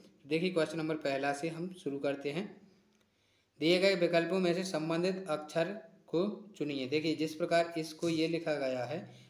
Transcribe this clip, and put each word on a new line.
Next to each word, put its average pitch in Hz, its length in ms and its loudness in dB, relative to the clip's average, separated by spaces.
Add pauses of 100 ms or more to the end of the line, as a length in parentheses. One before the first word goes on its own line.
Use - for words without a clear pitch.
(280)
देखिए, 165 220 2
question 165 280 0
number 156 180 0
पहला 139 380 0
से 165 160 -4
हम 165 240 -8
शुरू 139 260 -6
करते 139 320 -2
हैं। 190 300 -6 (1000)
दिए 170 200 6
गए 190 160 6
विकल्पों 170 440 4
में 175 140 4
से 185 100 0
संबंधित 175 680 0
अक्षर 165 680 -2 (120)
को 202 500 -2
चुनिए। 139 300 -4
देखिए, 156 280 0
जिस 156 200 -2
प्रकार 170 420 2
इसको 160 320 -4
ये 160 180 2
लिखा 165 260 -2
गया 131 320 -2
है, 147 140 -6 (300)